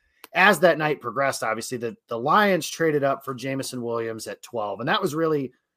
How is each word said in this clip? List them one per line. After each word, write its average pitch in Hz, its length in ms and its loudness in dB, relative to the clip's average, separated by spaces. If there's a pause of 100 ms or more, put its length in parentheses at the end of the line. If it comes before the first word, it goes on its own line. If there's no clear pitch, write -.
(320)
as 185 280 6
that 160 180 6
night 151 220 0
progressed, 127 420 -2
obviously, 113 340 -4
the, 117 180 -4 (140)
the 117 100 -4
Lions 175 500 2
traded 147 360 0
up 135 200 0
for 135 100 -8
Jameson 131 480 -6
Williams 117 440 -4
at 104 160 -12
twelve. 104 380 -6
And 123 80 -4
that 196 140 0
was 156 120 -2
really, 156 380 0 (240)